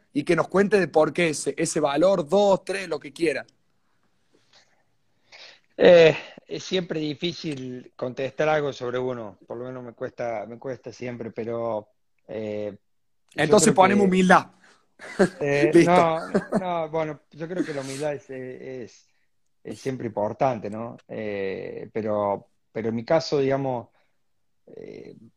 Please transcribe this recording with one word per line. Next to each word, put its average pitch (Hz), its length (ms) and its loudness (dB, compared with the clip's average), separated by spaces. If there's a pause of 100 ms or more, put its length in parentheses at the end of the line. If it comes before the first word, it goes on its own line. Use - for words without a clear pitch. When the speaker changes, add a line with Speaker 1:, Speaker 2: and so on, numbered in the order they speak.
(120)
Speaker 1:
y 147 100 -2
que 170 140 2
nos 156 120 -2
cuente 196 300 2
de 175 100 0
por 156 260 2
qué 170 160 0
ese, 139 260 -6
ese 160 240 -2
valor, 151 480 2
dos, 196 340 4
tres, 185 260 -8
lo 151 120 -6
que 143 140 -16
quiera. 143 320 -2 (2250)
Speaker 2:
Eh, 165 380 8 (320)
es 160 160 -12
siempre 170 380 -4
difícil 143 960 -8
contestar 131 520 -4
algo 147 240 0
sobre 123 260 -6
uno, 120 480 -6
por 117 100 -12
lo 123 80 -12
menos 127 180 -12
me 120 120 -16
cuesta, 120 520 -8
me 117 120 -16
cuesta 127 340 -12
siempre, 120 380 -10
pero, 117 580 -6 (400)
eh, 104 480 -8 (580)
yo - 80 -4
Speaker 1:
Entonces 190 260 6
Speaker 2:
creo 196 80 4
Speaker 1:
ponemos 196 280 6
Speaker 2:
que 190 40 4
Speaker 1:
humildad. 185 380 4 (920)
Speaker 2:
Eh, 143 300 2
Speaker 1:
<laughs> 156 40 2
Listo. 170 180 8
Speaker 2:
no, 170 640 2
no, 170 320 -2
bueno, 156 300 -4 (100)
yo 160 180 -10
creo 170 160 -4
que 156 80 -6
la 139 80 -6
humildad 135 340 -6
es, 135 140 -14
es, 127 800 -14 (560)
es 110 140 -12
siempre 123 300 -8
importante, 107 600 -2
¿no? 117 300 -10 (100)
Eh, 98 840 -8
pero, 104 560 -2 (240)
pero 113 180 -6
en 113 60 -4
mi 117 80 -6
caso, 160 340 0
digamos, 135 500 -2 (800)
eh, - 480 -18 (220)